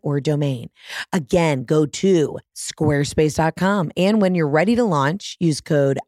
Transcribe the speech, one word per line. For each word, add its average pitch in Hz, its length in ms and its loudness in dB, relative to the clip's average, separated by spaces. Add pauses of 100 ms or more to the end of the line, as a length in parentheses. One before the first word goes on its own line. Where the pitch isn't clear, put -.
or 143 140 -2
a 143 40 -2
domain. 143 480 -2 (440)
Again, 156 500 0
go 156 220 2
to 170 520 0 (160)
squarespace 151 840 -2
dot 160 180 0
com. 190 400 0
And 202 260 2
when 185 140 2
you're 156 220 2
ready 196 180 2
to 247 80 2
launch, 160 560 -2
use 160 220 0
code 139 360 0 (100)